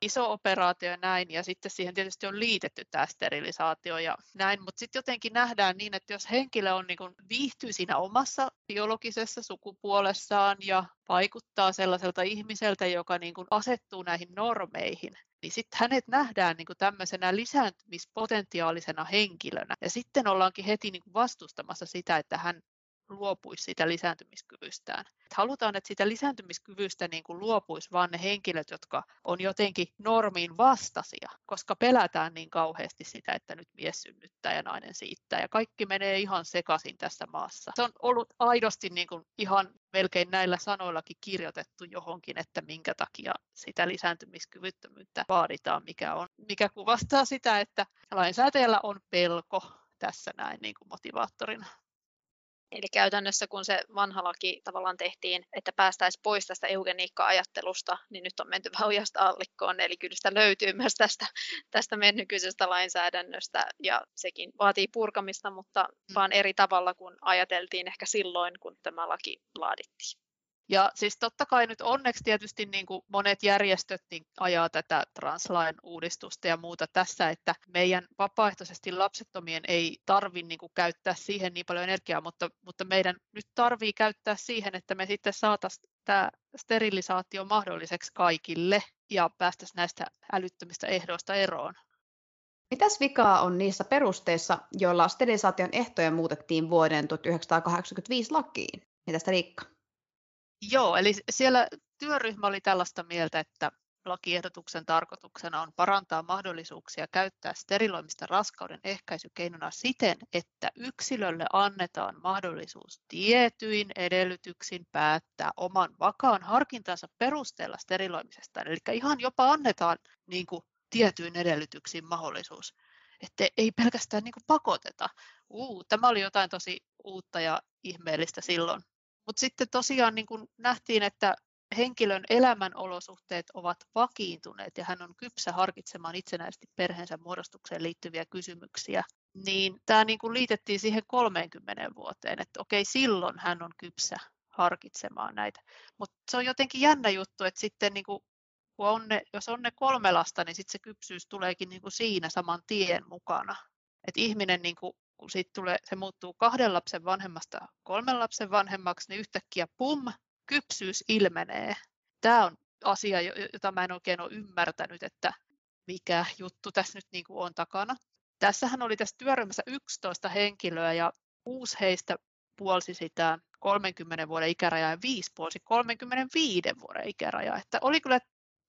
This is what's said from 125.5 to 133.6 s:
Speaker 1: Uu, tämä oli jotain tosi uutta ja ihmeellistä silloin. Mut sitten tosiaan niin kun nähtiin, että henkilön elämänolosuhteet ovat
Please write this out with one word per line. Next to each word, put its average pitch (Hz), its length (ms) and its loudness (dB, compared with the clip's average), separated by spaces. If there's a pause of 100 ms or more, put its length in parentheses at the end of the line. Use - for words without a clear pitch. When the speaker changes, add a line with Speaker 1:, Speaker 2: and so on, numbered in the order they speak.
Speaker 1:
Uu, 214 340 -10
tämä 226 240 4
oli 220 120 4
jotain 196 300 0
tosi 180 340 -10 (200)
uutta 185 360 -8
ja 160 220 0 (220)
ihmeellistä 165 560 -4
silloin. 170 420 -2 (440)
Mut 214 120 -6
sitten 254 320 0
tosiaan 247 440 4
niin 220 120 -6
kun 220 300 -12
nähtiin, 226 460 0
että 202 340 2 (400)
henkilön 220 540 0
elämänolosuhteet 190 1200 0
ovat 175 220 -4 (180)